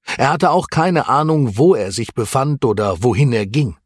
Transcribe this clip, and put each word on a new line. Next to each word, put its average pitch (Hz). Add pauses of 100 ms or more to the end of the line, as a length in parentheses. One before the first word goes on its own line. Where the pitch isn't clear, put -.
(180)
Er 135
hatte 160
auch 170
keine 165
Ahnung, 139
wo 170
er 98
sich 113
befand 135
oder 101
wohin 120
er 107
ging. 113